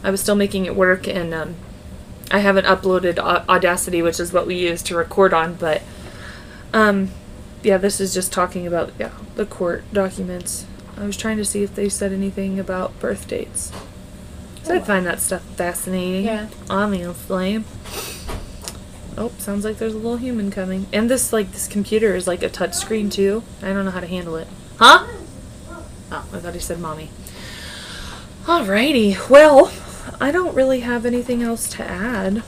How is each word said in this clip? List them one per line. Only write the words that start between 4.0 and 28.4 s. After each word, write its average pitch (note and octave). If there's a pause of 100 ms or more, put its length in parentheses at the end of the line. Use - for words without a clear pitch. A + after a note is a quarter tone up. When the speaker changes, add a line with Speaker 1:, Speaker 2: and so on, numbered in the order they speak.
Speaker 1:
which E3+
is E3+
what F3
we F3+
use E3+
to -
record F3+
on, E3
but, D#3+ (920)
um, G3+ (500)
yeah, G3
this G3
is F#3+
just F#3
talking F3+
about, E3+
yeah, - (260)
the G#3
court F3
documents. F#3 (340)
I G3+
was G3+
trying A3
to G#3
see G3+
if G3
they G3+
said G3
anything F#3+
about F#3
birth -
dates. - (920)
So E4
Speaker 2:
Oh, F4+
Speaker 1:
I -
Speaker 2:
wow. -
Speaker 1:
find F#3+
that E3+
stuff F3+ (140)
fascinating. F#3
Speaker 2:
Yeah. G#3+ (240)
Speaker 1:
Obviously. F#3+ (1600)
Oh, A#3
sounds G3+
like G#3+
there's A3
a A3
little A#3
human A#3
coming. F#3+
And A3+
this, B3+
like, G3+
this -
computer G#3
is, F3+
like, F3+
a -
touch F3+
screen, G#3
too. G3+ (200)
I G3
don't G3
know F#3+
how F3+
to F3
handle E3+
it. D#3+ (320)
Huh? C#4+ (680)
Oh, -
I F#3+
thought E3+
he F3
said E3+
mommy. D#3 (1300)